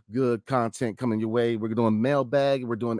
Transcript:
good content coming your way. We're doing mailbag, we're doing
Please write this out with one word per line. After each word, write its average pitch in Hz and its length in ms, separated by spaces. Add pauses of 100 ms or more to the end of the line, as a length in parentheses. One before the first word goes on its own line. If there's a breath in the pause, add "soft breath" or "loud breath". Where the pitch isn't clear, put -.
(120)
good 120 340
content 117 520
coming 113 220
your 110 100
way. 117 280
We're 110 120
doing 110 320
mailbag, 139 600
we're 117 120
doing 113 240